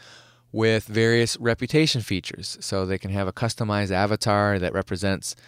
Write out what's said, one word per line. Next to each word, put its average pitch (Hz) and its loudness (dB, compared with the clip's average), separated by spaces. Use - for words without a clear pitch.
with 110 2
various 113 2
reputation 123 0
features. - -6
So 95 -2
they 92 -2
can 95 -6
have 98 -2
a 92 -6
customized 104 -2
avatar 104 2
that 87 -2
represents 95 -4